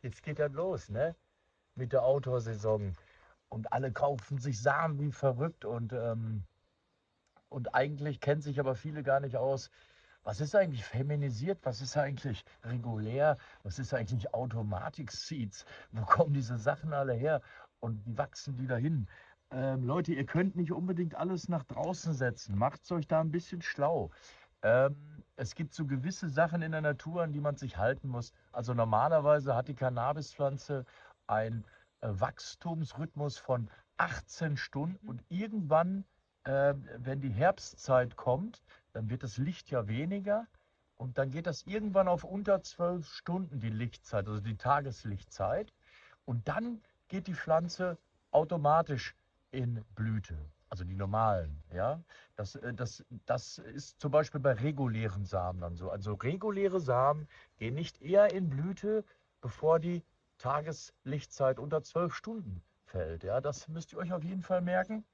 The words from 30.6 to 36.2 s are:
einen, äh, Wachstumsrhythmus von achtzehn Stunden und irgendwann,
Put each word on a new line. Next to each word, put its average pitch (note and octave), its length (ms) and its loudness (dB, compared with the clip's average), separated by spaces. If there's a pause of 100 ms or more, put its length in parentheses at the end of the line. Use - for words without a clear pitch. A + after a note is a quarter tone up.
einen, A2 400 0 (360)
äh, A#2 100 -2
Wachstumsrhythmus D3 1300 -4
von A#2+ 300 -2 (280)
achtzehn D#3+ 580 -2
Stunden E3+ 520 -4
und B2+ 220 -10
irgendwann, F#3+ 760 2 (400)